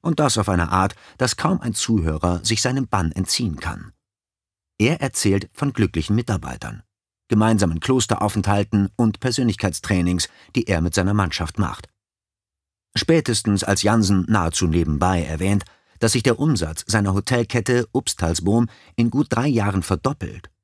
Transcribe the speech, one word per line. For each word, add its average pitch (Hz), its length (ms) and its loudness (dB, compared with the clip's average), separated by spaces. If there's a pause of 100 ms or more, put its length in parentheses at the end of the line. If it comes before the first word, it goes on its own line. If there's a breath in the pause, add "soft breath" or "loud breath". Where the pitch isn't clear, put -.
Und 165 180 -2
das 135 180 2
auf 101 100 0
eine 87 220 2
Art, 95 240 2 (240 loud breath)
dass 127 180 -2
kaum 175 240 0
ein 113 140 -4
Zuhörer 87 680 0
sich - 180 -2
seinem 131 240 -2
Bann 85 240 0
entziehen 92 460 -4
kann. - 360 -10 (880)
Er 147 220 2
erzählt 98 520 0
von 143 200 -4
glücklichen 101 420 0
Mitarbeitern, 90 720 -6 (440)
gemeinsamen 107 520 2
Klosteraufenthalten 101 1120 0
und 113 240 0
Persönlichkeitstrainings, 95 1080 -2 (260 loud breath)
die - 140 -2
er 87 120 2
mit 85 140 -2
seiner 98 200 2
Mannschaft 90 440 -2
macht. - 300 -6 (1040)
Spätestens 110 720 2
als 98 180 2
Jansen 101 460 4
nahezu 87 400 2
nebenbei 82 560 2
erwähnt, 92 400 -2 (340 soft breath)
dass 113 140 2
sich 120 100 0
der 120 160 2
Umsatz 120 480 -2
seiner 101 280 2
Hotelkette 120 760 0
Upstalsboom 107 760 0 (260 loud breath)
in 117 160 0
gut 139 200 0
drei 127 180 -2
Jahren 101 340 0
verdoppelt - 680 -4 (140)